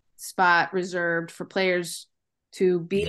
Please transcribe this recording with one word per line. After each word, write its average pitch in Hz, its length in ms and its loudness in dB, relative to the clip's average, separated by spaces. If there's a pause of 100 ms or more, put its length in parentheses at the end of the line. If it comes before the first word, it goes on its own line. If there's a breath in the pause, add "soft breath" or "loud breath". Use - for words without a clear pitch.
(160)
spot 175 580 2
reserved 170 560 -2
for - 160 -12
players 180 600 -2 (460)
to 180 280 2
be 196 280 -2